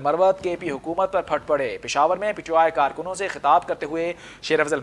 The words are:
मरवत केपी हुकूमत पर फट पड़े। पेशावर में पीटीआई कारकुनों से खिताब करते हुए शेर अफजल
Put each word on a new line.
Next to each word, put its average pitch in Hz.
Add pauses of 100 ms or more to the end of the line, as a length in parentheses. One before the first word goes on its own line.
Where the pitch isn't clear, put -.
मरवत 185
केपी 175
हुकूमत 170
पर 180
फट 147
पड़े। 135
पेशावर 151
में 208
पीटीआई 160
कारकुनों 156
से 185
खिताब 160
करते 170
हुए 165 (280)
शेर 156
अफजल 147